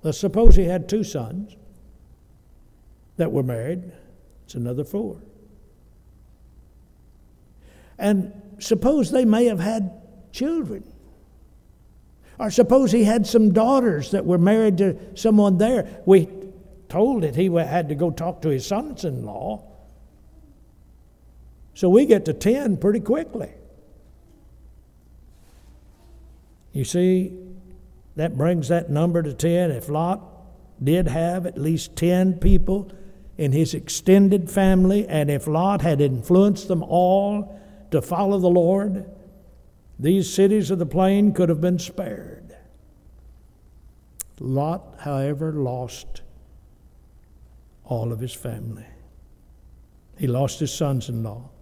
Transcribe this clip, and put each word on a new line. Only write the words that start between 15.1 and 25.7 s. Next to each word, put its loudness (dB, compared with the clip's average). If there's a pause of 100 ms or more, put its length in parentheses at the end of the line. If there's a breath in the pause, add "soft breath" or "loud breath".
someone 2
there. -2
We 6 (640)
told 0
that -4
he 2
wa-, 0
had -2
to -6
go -2
talk -8
to -2
his -4
sons-in-law. -8 (2000)
So -2
we 6
get 2
to -4
ten -2
pretty -2
quickly. -6 (3250 soft breath)